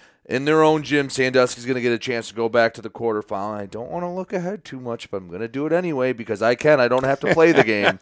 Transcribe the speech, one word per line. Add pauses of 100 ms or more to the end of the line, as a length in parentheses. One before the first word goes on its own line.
(260)
In
their
own
gym,
Sandusky's
gonna
get
a
chance
to
go
back
to
the
quarterfinal.
I
don't
wanna
look
ahead
too
much,
but
I'm
gonna
do
it
anyway
because
I
can.
I
don't
have
to
play
the
game.